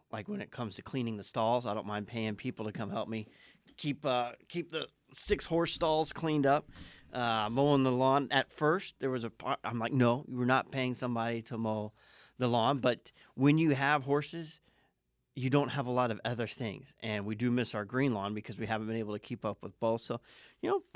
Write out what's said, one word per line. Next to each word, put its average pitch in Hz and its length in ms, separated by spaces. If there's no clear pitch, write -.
like 110 160
when 104 120
it - 100
comes 110 260
to - 60
cleaning 117 340
the 101 60
stalls, 120 440
I 104 80
don't 104 120
mind 104 220
paying 110 260
people 120 320
to 107 60
come 107 180
help 113 180
me 110 200
keep, - 280
uh, 123 280
keep 170 240
the 151 160
six - 320
horse 170 280
stalls 156 400
cleaned 151 340
up. 143 220
Uh, 113 360
mowing 139 360
the 131 80
lawn. 131 400
At 135 200
first, 160 460
there 139 120
was 127 120
a 113 80
part, - 320
I'm 117 160
like, 113 140
"No, 123 340
we're 123 180
not 127 280
paying 127 220
somebody 117 480
to 117 160
mow 107 340
the 123 100
lawn." 117 300
But 120 340
when 147 240
you 160 120
have 139 320
horses, 151 580
you 127 140
don't 139 180
have 131 180
a 123 40
lot 123 200
of 104 140
other 117 220
things. - 540
And 107 260
we 110 80
do 120 160
miss 120 240
our 104 100
green 127 300
lawn 101 200
because 120 240
we 110 80
haven't 110 200
been 113 100
able 107 160
to 104 60
keep - 260
up 101 180
with 101 160
both. 113 220
So, 120 200
you - 80
know, 381 120